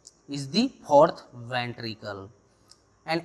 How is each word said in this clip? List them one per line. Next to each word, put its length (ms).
is 220
the 180
fourth 380
ventricle. 960
And 180